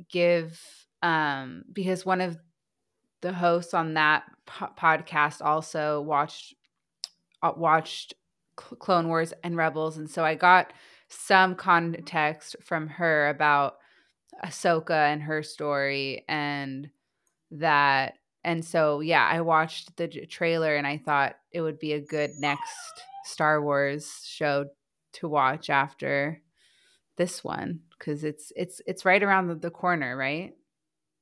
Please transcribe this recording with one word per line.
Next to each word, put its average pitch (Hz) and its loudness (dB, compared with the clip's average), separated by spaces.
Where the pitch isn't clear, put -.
give, 170 0
um, 147 -2
because 185 -4
one 185 2
of 175 -4
the 180 -4
hosts 175 0
on 160 -2
that 156 4
po-, - -12
podcast 156 0
also 151 -2
watched, 151 -4
uh, 165 0
watched 160 0
Cl-, - -20
Clone 170 2
Wars 165 -2
and 170 -6
Rebels, 160 -2
and 156 -12
so 165 -2
I 156 2
got 180 6
some 185 4
context 170 0
from 156 -4
her 151 2
about 143 2
Ahsoka 165 0
and 151 -4
her 156 -2
story 139 -4
and 143 -6
that. 143 2
And 165 -2
so, 151 2
yeah, 156 4
I 165 2
watched 160 0
the 170 -4
j-, - -12
trailer 165 0
and 143 -2
I 147 -4
thought 143 0
it 170 -6
would 156 -4
be 151 -4
a 147 -4
good 147 -4
next - -6
Star 151 0
Wars 143 -4
show 143 -2
to - -10
watch 147 0
after 139 -2
this 175 -4
one, - -6
'cause 151 -6
it's, 151 -8
it's, - -8
it's 190 -6
right 190 8
around 190 4
the, 170 -4
the 170 -6
corner, 160 -2
right? 143 -4